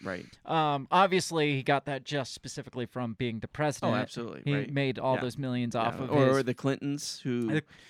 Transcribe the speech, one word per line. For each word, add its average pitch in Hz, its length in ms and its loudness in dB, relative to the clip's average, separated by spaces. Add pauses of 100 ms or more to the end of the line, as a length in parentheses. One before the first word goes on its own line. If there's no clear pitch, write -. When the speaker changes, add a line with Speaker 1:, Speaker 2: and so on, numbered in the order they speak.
Speaker 1:
right. 92 220 -6 (200)
Speaker 2:
Um, 147 460 2
obviously, 151 640 4
he 131 80 -2
got 139 220 2
that 135 180 -4
just 139 320 -4
specifically - 500 -8
from 120 280 -4
being 113 260 -4
the 107 80 -8
president. 151 460 0
Speaker 1:
Oh, - 20 2
absolutely, 107 500 -4
Speaker 2:
He 143 100 2
Speaker 1:
right. 127 160 -2
Speaker 2:
made 139 280 0
all 131 160 2
Speaker 1:
Yeah. - 60 0
Speaker 2:
those 123 180 -4
millions 123 340 -2
off 117 240 0
Speaker 1:
Yeah. - 60 -2
Speaker 2:
of - 80 -4
Speaker 1:
Or, 139 160 6
Speaker 2:
his 131 100 6
Speaker 1:
or 135 60 2
the 123 100 0
Clintons, 143 720 -2
who 120 240 0
Speaker 2:
The 151 160 2 (260)